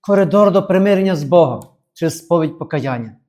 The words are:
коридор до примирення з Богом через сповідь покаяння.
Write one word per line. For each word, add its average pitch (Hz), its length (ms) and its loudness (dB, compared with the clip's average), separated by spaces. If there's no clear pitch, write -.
коридор 202 520 2
до 190 140 0
примирення 190 500 0
з 147 80 -6
Богом 139 360 2
через - 260 -6
сповідь 160 400 -4
покаяння. 127 580 -8